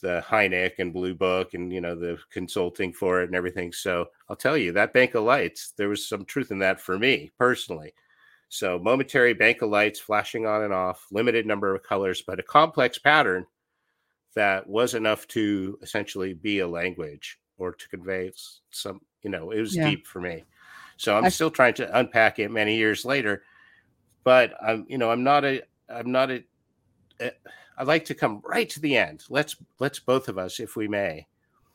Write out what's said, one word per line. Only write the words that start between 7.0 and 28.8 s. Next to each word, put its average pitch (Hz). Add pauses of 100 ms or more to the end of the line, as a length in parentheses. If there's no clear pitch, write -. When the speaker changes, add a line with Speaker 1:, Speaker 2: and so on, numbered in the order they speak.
Speaker 1:
personally. 95 (560)
So 90
momentary 123
bank 113
of 107
lights 104
flashing 110
on 107
and 104
off, 92
limited 113
number 101
of 95
colors, 95
but 92
a -
complex 151
pattern 120 (880)
that 98
was 113
enough 110
to 104
essentially 98
be 101
a 90
language 85 (200)
or 90
to -
convey 92
s-, - (100)
some, 95 (220)
you 101
know, 87
it 107
was 110
Speaker 2:
Yeah. 165
Speaker 1:
deep 151
for 92
me. 85 (540)
So 104
I'm 117
Speaker 2:
I -
Speaker 1:
still 160
trying 123
to 107
unpack 117
it 104
many 110
years 107
later, 120 (800)
but 127
I'm, 110
you 131
know, 113
I'm 120
not 143
a, 135 (260)
I'm 117
not 131
a, 123 (760)
a, 120 (460)
I'd 131
like 160
to 147
come 110
right 220
to 147